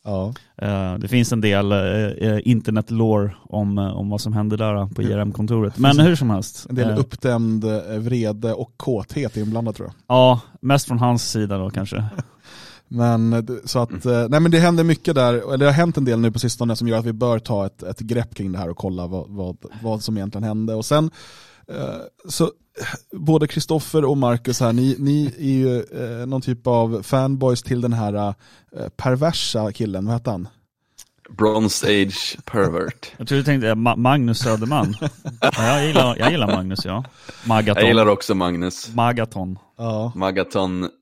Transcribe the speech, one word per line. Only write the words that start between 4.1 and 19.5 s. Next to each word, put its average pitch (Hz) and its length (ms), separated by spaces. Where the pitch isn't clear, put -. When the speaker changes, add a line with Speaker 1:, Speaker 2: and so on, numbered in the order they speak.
Speaker 2:
som 110 120
hände 107 240
där, 107 180
eh, 101 140
på - 120
I 104 120
R 101 60
M-kontoret. 107 580
Men 139 180
Speaker 1:
Finns 151 120
Speaker 2:
hur 175 80
som 131 140
helst. 101 400
Speaker 1:
en 127 60
del 120 140
Speaker 2:
Eh, 107 100
Speaker 1:
uppdämd, 113 640
eh, 107 360
vrede 113 540
och 104 240
kåthet 123 600
inblandat, 110 380
tror 92 120
jag. 92 80
Speaker 2:
Ja, 127 320
mest 139 260
från 123 120
hans 120 320
sida 104 260
då 92 120
kanske. 104 400
<laughs> - 760
Speaker 1:
Men, 117 460
eh, 117 60
d-, 117 140
så - 140
att, 113 260
eh, 120 240
nej, 147 100
men 170 120
det 165 80
händer 170 240
mycket 165 320
där, 123 180
eller 120 240
det 139 80
har 143 80
hänt 170 240
en 139 80
del 117 140
nu 117 120
på - 80
sistone 117 360
som 117 120
gör 113 120
att 113 60
vi 117 80
bör 113 260
ta 104 260
ett, - 180
ett 90 160
grepp 117 360
kring 98 160
det 90 60
här 90 120
och 85 80
kolla 92 300
vad, 90 220
vad, 92 280